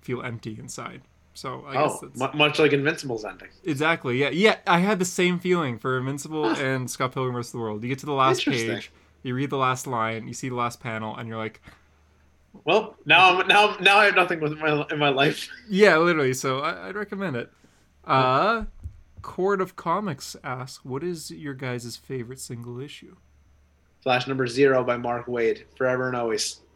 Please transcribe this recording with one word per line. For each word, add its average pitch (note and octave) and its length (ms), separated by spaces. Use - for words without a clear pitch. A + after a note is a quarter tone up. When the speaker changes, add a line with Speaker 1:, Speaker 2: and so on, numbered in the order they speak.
Speaker 1:
feel B2 200
empty A#2 360
inside. B2 440
So C3 340
I C#3 60
guess C3+ 180
Speaker 2:
Oh, - 100
Speaker 1:
that's C3 220
Speaker 2:
mu-, - 40
much D3 200
like D3 140
Invincible's C#3 520
ending. - 220
Speaker 1:
Exactly, D3+ 580
yeah. C#3 100
Yeah, F#3+ 260
I F3 140
had G3+ 180
the F3+ 60
same F3+ 340
feeling E3+ 400
for C3 180
Invincible C#3+ 560
Speaker 2:
Huh. - 80
Speaker 1:
and C3 300
Scott C3 220
Pilgrim B2+ 240
versus A#2+ 160
the C3 60
World. G#2+ 260
You A#2+ 40
get C3+ 120
to - 60
the D3 60
last C3 320
Speaker 2:
Interesting. A#2 300
Speaker 1:
page, - 160
you B2+ 140
read C3+ 140
the C#3+ 60
last B2+ 300
line, A2+ 400
you A#2 80
see C3+ 140
the B2 80
last A#2+ 240
panel, A2 360
and A#2+ 120
you're A2+ 100
like, A2 220
Speaker 2:
"Well, F#3+ 320
now F3+ 340
I'm, F3+ 60
now, G3+ 340
now G3 180
I G#3+ 80
have F#3+ 100
nothing F3+ 240
with D3+ 180
my, D3+ 320
in D#3 80
my D3 120
life." C#3 380
<laughs> - 100
Speaker 1:
Yeah, F#3+ 300
literally. D#3 360
So C3 240
I, F3 300
I'd F#3+ 80
recommend G3 400
it. - 160
Speaker 2:
Huh. D#3+ 80
Speaker 1:
Uh, D3 520
Court F#3+ 380
of F#3 160
Comics E3+ 680
asks, C3 420
"What C#3 200
is E3+ 260
your D#3 240
guys' B2 420
favorite B2+ 440
single A#2+ 400
issue?" - 340
Speaker 2:
Flash B2+ 240
number C3 220
zero C3 340
by A#2+ 140
Mark A#2+ 300
Waid, A#2 380
forever B2+ 320
and B2+ 80
always. A2+ 440